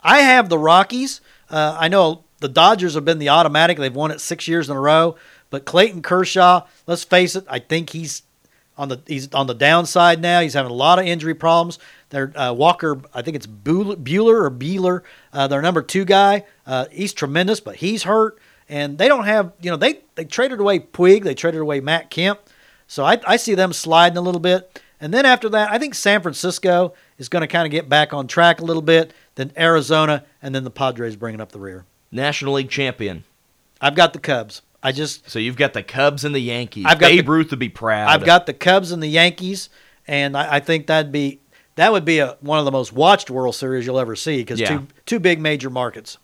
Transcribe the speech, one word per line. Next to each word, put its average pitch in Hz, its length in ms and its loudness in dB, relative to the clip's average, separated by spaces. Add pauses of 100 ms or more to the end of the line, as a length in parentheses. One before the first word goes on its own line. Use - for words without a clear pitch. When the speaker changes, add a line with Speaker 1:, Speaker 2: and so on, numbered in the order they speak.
Speaker 1:
I 233 180 6
have 254 300 4
the 165 80 0
Rockies. 196 640 2 (280)
Uh, 156 300 -2
I 165 80 0
know 170 360 2 (160)
the 143 100 -8
Dodgers 175 460 4
have 147 100 -4
been 165 140 0
the 143 100 -2
automatic. 160 480 4
They've 135 160 -4
won 151 180 -4
it 151 80 -12
six - 280 -10
years 165 220 -4
in 143 60 -6
a 135 60 -6
row. 160 340 2 (380)
But 139 120 -10
Clayton 185 360 2
Kershaw, 180 640 2 (220)
let's 175 160 -6
face 180 320 2
it, 190 120 -8
I 127 120 -8
think 160 320 -6
he's 160 320 -12 (520)
on 139 140 -10
the, 127 160 -10
he's 139 300 -10
on 139 100 0
the 123 80 -6
downside 165 680 4
now. 175 220 2
He's 147 140 -4
having 131 160 -2
a - 20 -8
lot 151 240 4
of 185 80 -2
injury 160 300 -4
problems. 170 420 0 (320)
They're, 135 260 -8
uh, 127 180 -4
Walker, 151 460 0 (140)
I 123 80 -10
think 147 140 -8
it's 135 100 -10
Bueller, 160 500 -4
Bueller 196 500 2
or 143 40 -2
Beeler, 180 540 -4 (280)
uh, 139 160 -2
their 139 140 -2
number 165 220 0
two 196 220 -4
guy. 202 400 4 (200)
Uh, 127 260 -4
he's 185 220 -10
tremendous, 180 460 -2
but - 160 -16
he's 196 260 -6
hurt. 214 380 0 (280)
And 147 300 -8
they 196 100 2
don't 269 180 2
have, 208 360 0
you 175 80 -6
know, 165 80 -4
they, 277 220 0 (160)
they 165 100 -10
traded 214 340 -4
away 202 200 2
Puig. 190 420 4
They 165 140 -4
traded 160 260 -4
away 147 200 -4
Matt 156 280 -4
Kemp. 196 300 -2 (480)
So 139 180 -4
I, 220 220 4
I 220 100 4
see 226 160 -2
them 180 200 0
sliding 170 440 2
a 175 40 -6
little 175 200 -4
bit. 180 400 -2 (180)
And 156 140 -8
then 262 100 2
after 247 260 2
that, 208 220 0
I 220 60 -2
think 285 160 -6
San 202 300 0
Francisco 175 720 -2 (240)
is 123 100 -16
gonna 165 160 -2
kinda 165 240 -2
get 151 180 -4
back 147 240 2
on 139 140 -8
track 170 340 2
a 165 60 -10
little 165 160 -2
bit. 160 320 2 (220)
Then 135 200 -8
Arizona, 156 680 0 (180)
and 135 140 -10
then 131 80 -4
the 123 80 -12
Padres 117 440 -6
bringing 110 260 -12
up 107 100 -16
the 104 80 -20
rear. 92 260 -16 (260)
Speaker 2:
National 139 420 -4
League 135 180 -4
champion. 113 520 -6 (560)
Speaker 1:
I've 143 140 0
got 165 200 2
the 143 60 -16
Cubs. 113 440 -8 (220)
I 131 60 -2
just 143 380 -8
Speaker 2:
So 113 100 -8
you've 120 160 -6
got 139 160 0
the 104 100 -8
Cubs 139 440 -2
and 147 100 -4
the 135 60 -2
Yankees. 120 440 -8
Speaker 1:
I've 156 140 4
got 175 80 6
Speaker 2:
Babe 175 180 6
Speaker 1:
the 139 60 -2
Speaker 2:
Ruth 160 200 2
would 131 80 -6
be 123 100 -4
proud. 110 400 -2
Speaker 1:
I've 156 160 4
got 175 220 4
the 143 60 -8
Cubs 185 380 0
and 170 100 -8
the 156 60 -6
Yankees, 175 640 0 (360)
and 143 300 -4
I, 147 200 -2
I 143 40 2
think 156 280 -4
that'd 156 220 0
be, 139 300 -6 (360)
that 202 180 4
would 180 100 0
be 160 160 2
a, 127 220 -2
one 151 180 -2
of 147 60 -2
the 139 60 0
most 131 200 -4
watched 165 380 2
World 127 260 -4
Series 131 300 -6
you'll 127 120 -4
ever 113 200 -4
see 143 260 -6
'cause 110 160 -8
Speaker 2:
Yeah. 107 80 -2
Speaker 1:
two, 139 200 -4 (180)
two 233 160 -4
big 170 180 2
major 151 300 -4
markets. 120 540 -10